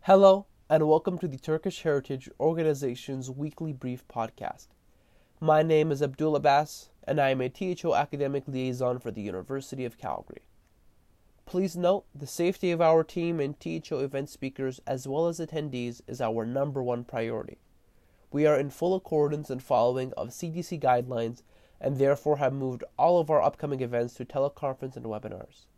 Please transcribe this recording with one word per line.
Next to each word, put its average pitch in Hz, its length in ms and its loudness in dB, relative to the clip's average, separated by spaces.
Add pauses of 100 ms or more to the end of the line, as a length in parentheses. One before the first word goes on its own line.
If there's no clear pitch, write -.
Hello, 196 380 8 (240)
and 156 160 4
welcome 160 320 2
to 180 80 -4
the 135 100 -8
Turkish 160 460 -6
Heritage 139 440 -2 (120)
Organization's 139 920 -2
weekly 147 420 -8
brief 127 360 -8
podcast. - 580 -8 (760)
My 156 220 4
name 160 300 4
is 139 100 -2
Abdul 139 340 0
Abbas, 143 540 2 (140)
and 143 180 0
I 135 80 4
am 131 120 0
a 127 80 0
T 185 200 -6
H 175 160 -6
O 165 80 2
academic 139 540 0
liaison 127 500 -2
for 120 140 -8
the 107 100 -10
University 127 640 -6
of 117 140 -10
Calgary. 50 420 -10 (1040)
Please 180 320 -2
note, 180 280 2 (100)
the 139 100 -12
safety 175 460 -2
of 165 100 0
our 165 220 6
team 170 360 -4
and 143 200 -4
T 165 160 -8
H 160 160 -8
O 143 80 -2
event 139 320 -4
speakers, 131 560 -8
as 131 200 -6
well 156 200 0
as 165 120 -4
attendees, 135 680 -6
is 127 140 -8
our 113 220 -2
number 135 380 -2
one 120 220 -2
priority. 113 560 -6 (720)
We 147 160 4
are 147 120 6
in 143 120 -2
full 180 240 0
accordance 151 560 -2
and 131 100 -6
following 127 560 2
of 117 160 -8
C 170 160 -8
D 165 140 -8
C 170 160 -8
guidelines, 123 640 0 (360)
and 135 200 -2
therefore 143 380 2
have 135 140 2
moved 131 320 -6 (140)
all 170 220 6
of 156 100 0
our 151 140 4
upcoming 143 380 -2
events 120 340 -2
to - 100 -10
teleconference 135 680 -4
and 123 100 -12
webinars. 107 600 -12 (100)